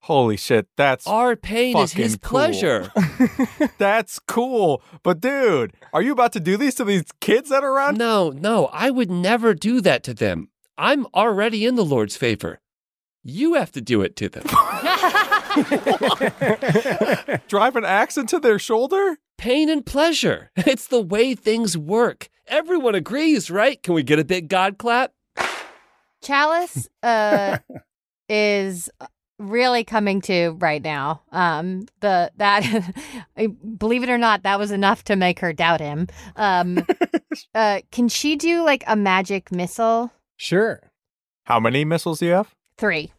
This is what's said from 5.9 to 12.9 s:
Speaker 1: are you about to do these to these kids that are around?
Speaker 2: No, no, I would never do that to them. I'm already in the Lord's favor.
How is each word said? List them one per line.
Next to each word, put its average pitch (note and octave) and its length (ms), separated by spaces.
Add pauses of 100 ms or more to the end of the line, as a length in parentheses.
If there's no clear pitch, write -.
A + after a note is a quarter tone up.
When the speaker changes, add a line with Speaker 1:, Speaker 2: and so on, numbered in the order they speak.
Speaker 1:
are D#3 80
you B3+ 120
about A#3+ 220
to G3+ 60
do F3+ 160
these C4 200
to B3+ 80
these G3 200 (160)
kids C#4+ 300
that C#4 140
are C4+ 80
around? C#4 260
Speaker 2:
No, G#3+ 320
no, F3 360
I A3+ 240
would A#3+ 200
never G#3 440
do A3+ 260
that D3+ 240
to B2+ 100
them. F2+ 360 (280)
I'm A#3+ 260 (100)
already G#3+ 520
in B3+ 80
the A3+ 100
Lord's A#2+ 320
favor. - 440 (640)